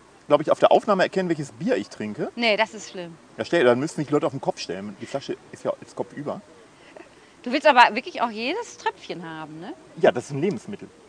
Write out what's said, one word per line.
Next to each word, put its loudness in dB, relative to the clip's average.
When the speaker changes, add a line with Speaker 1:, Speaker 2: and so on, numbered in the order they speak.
Speaker 1:
glaub 6
ich, -2
auf 2
der 6
Aufnahme 4
erkennen, 0
welches -4
Bier -2
ich -4
trinke. -6
Speaker 2:
Nee, 2
das 0
ist -16
schlimm. -14
Speaker 1:
Ja, -6
stell, 2
dann 6
müssen -4
sich -4
Leute 0
auf -2
den -8
Kopf -6
stellen. -8
Die -10
Flasche -8
ist -16
ja -2
jetzt -20
kopfüber. -8
Speaker 2:
Du -8
willst 2
aber 8
wirklich -6
auch 0
jedes -6
Tröpfchen -10
haben, -12
ne? -14
Speaker 1:
Ja, 6
das -6
ist -16
ein -4
Lebensmittel. -6